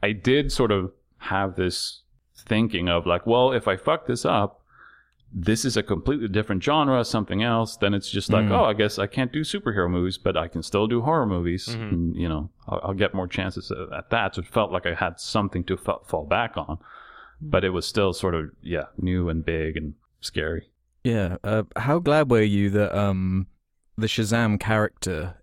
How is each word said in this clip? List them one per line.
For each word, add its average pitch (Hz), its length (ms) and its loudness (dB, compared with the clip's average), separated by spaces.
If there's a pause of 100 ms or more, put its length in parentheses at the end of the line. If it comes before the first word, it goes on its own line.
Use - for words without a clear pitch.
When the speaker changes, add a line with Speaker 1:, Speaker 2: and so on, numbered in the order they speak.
Speaker 1:
I 104 100 2
did 131 400 2
sort 120 180 2
of 98 220 2 (260)
have 95 380 -2
this - 460 -2 (340)
thinking 107 540 0
of, 85 160 2
like, 87 200 2
"Well, 123 260 4
if 120 140 0
I 95 120 2
fuck - 280 -2
this 120 200 -2
up, 107 340 0 (720)
this 104 320 0
is 120 120 0
a 110 60 0
completely 113 460 -2
different 98 340 -2
genre, 139 420 2
something 104 380 -2
else, 113 360 0
then 101 140 2
it's 101 180 -2
just - 200 -2
like, 104 140 4
Speaker 2:
Mm. 104 80 2
Speaker 1:
oh, 220 140 6
I 110 80 2
guess 104 240 2
I 101 100 0
can't 131 240 -2
do 151 80 -2
superhero 110 500 0
movies, 90 280 0
but 92 180 0
I 82 120 -2
can 85 140 -6
still 104 240 2
do 117 160 0
horror 147 240 2
movies." 90 420 -2
Speaker 3:
Mm-hmm. 113 260 -6
Speaker 1:
And, 85 220 0
you 85 120 -2
know, 80 220 -4 (180)
I'll, - 160 -4
I'll 98 100 -4
get 98 200 0
more 95 120 -4
chances 92 440 -6
at, - 220 -8
at - 180 -8
that. 110 240 0
So - 80 -6
it - 60 -10
felt 107 220 0
like 90 160 -2
I 87 80 -2
had 85 240 -4
something 98 460 -2
to 92 140 -2
fa-, - 280 -4
fall 78 180 -4
back 101 320 0
on, 80 220 -6 (640)
but 117 240 2
it 92 60 2
was 90 160 -2
still 98 260 2
sort 90 220 -2
of, 78 160 -4 (120)
yeah, 80 220 -4 (140)
new 90 320 0
and 80 140 -2
big 80 340 -2
and 76 160 -8 (260)
scary. 80 480 -6 (340)
Speaker 2:
Yeah. 104 420 0
Uh, 107 200 0 (120)
how 139 220 0
glad 151 320 2
were 117 100 6
you 101 300 2
that, 104 260 2
um, 95 500 0 (520)
the 110 80 0
Shazam 110 520 0
character 90 840 -2